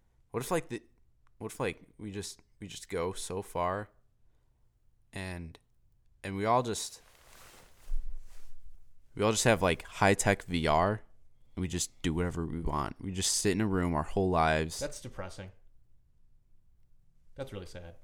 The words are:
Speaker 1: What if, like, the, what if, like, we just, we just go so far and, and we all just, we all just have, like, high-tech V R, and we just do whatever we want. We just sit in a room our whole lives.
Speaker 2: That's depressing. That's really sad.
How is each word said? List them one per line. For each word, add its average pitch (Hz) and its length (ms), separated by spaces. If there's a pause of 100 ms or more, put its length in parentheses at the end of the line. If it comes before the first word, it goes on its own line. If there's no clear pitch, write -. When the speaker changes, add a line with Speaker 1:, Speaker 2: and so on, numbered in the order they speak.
(300)
Speaker 1:
What 123 120
if, - 80
like, 170 180
the, 120 120 (580)
what 110 140
if, - 60
like, 107 220 (180)
we 104 120
just, 98 300 (200)
we 101 80
just - 200
go 90 240
so 95 300
far 95 460 (1200)
and, 90 460 (640)
and 98 140
we 101 80
all 120 180
just, - 400 (2250)
we 104 60
all 110 100
just 107 120
have, 107 180
like, 87 220
high-tech - 600
V 82 220
R, 87 360 (540)
and 95 60
we 90 60
just 85 220 (120)
do 82 120
whatever 85 320
we 82 140
want. 73 400
We 98 120
just 92 240
sit 101 160
in 92 80
a 110 60
room 90 280
our 76 100
whole 95 260
lives. 80 480
Speaker 2:
That's - 220
depressing. 95 480 (1900)
That's 110 160
really 92 140
sad. 87 380